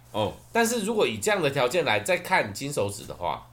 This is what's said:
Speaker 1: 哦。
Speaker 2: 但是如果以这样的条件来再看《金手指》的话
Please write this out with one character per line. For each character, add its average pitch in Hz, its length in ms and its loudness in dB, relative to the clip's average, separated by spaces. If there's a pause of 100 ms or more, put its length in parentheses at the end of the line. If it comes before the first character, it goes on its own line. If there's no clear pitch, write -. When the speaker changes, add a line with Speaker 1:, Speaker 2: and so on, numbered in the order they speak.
(120)
Speaker 1:
哦。 104 220 0 (180)
Speaker 2:
但 233 120 2
是 226 180 0
如 220 120 -2
果 196 120 4
以 113 100 -2
这 110 140 -2
样 202 100 2
的 147 100 2
条 139 160 2
件 160 200 0
来 107 140 4
再 175 180 0
看 160 340 0
《金 135 180 -8
手 107 200 -2
指》 69 160 -12
的 67 80 -12
话 76 380 -6